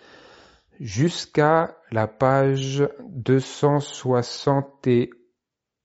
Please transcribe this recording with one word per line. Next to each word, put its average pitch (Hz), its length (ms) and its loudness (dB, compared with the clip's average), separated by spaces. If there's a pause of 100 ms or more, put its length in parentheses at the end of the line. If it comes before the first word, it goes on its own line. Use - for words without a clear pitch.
(800)
jusqu'à 156 960 0 (160)
la 110 160 0
page 135 800 0 (180)
deux 135 320 0
cent 143 420 0
soixante 139 1080 -2
et 123 240 2 (760)